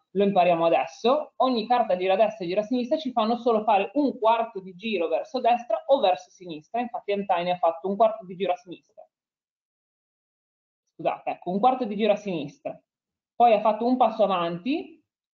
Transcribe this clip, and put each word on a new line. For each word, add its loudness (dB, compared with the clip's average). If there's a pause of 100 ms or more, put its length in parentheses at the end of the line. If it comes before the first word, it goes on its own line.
(100)
lo 0
impariamo 2
adesso. 0
Ogni 0
carta 0
gira 0
a 2
destra 0
e -4
gira -2
a -2
sinistra, -2
ci -6
fanno -2
solo 0
fare 2
un 0
quarto 0
di -18
giro -4
verso -4
destra 0
o 4
verso 0
sinistra. -10
Infatti -6
M -4
Tiny -2
ha -2
fatto -2
un -4
quarto 0
di -16
giro -4
a -2
sinistra. -20 (1900)
Scusate, -4
ecco, -8
un -2
quarto 2
di -8
giro 2
a 2
sinistra. -10 (560)
Poi 6
ha 2
fatto 0
un 2
passo 2
avanti, -2 (360)